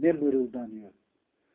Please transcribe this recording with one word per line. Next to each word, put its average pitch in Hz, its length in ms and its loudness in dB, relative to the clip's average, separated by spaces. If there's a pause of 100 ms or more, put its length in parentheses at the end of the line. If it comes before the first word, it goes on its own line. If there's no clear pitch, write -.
ne 165 100 6
mırıldanıyor. 123 800 -2 (640)